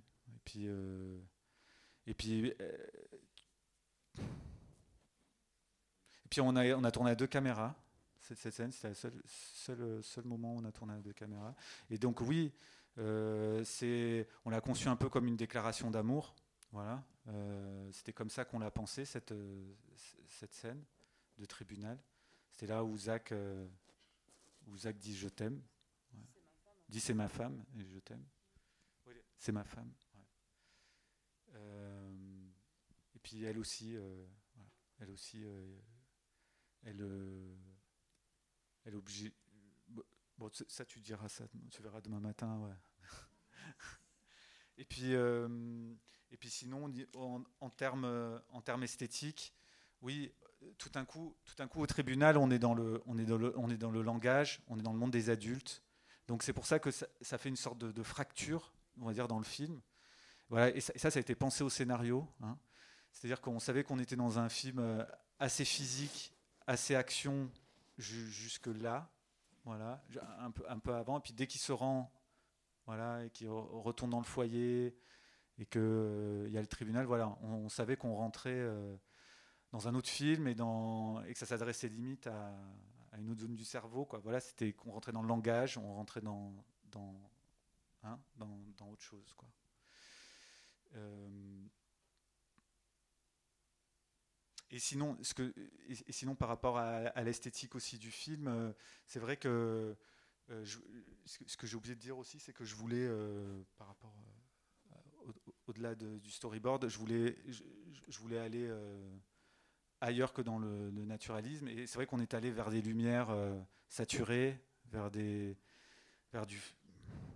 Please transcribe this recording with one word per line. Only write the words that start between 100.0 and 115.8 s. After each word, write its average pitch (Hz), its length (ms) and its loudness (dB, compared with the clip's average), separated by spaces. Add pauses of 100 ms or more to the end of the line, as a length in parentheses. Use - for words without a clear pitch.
euh, 110 140 -8
je, 104 140 -8 (460)
ce - 140 -14
que, 127 120 -16
ce - 60 -6
que 120 100 -8
j'ai 110 100 -4
oublié 113 180 -6
de 113 60 -12
dire 127 180 -8
aussi, 131 220 -12
c'est 135 120 -16
que 123 120 -12
je 107 100 -8
voulais, 117 320 2
euh, 101 560 -2 (140)
par 104 120 -16
rapport, 104 260 -20 (800)
euh, - 400 -16 (140)
au, - 80 -16 (140)
au-delà 113 260 -2
de, 107 240 -8
du 104 120 -16
storyboard, 120 580 0
je 107 100 -4
voulais, 117 380 4 (100)
je, 110 160 -12 (300)
je, 135 160 -18
je 131 100 -10
voulais 113 200 -4
aller, 117 300 -2
euh, 101 480 -8 (840)
ailleurs 123 320 4
que 135 100 -2
dans 113 160 0
le, 104 320 -2
le 104 140 -4
naturalisme. 113 640 -4
Et 117 180 -6
c'est - 100 -8
vrai 131 100 0
qu'on 123 140 2
est 117 140 0
allé 120 160 2
vers 110 200 0
des 110 120 4
lumières, 117 480 4
euh, 101 300 0 (280)
saturées, 123 720 2 (260)
vers 104 240 -2
des, 104 460 0 (760)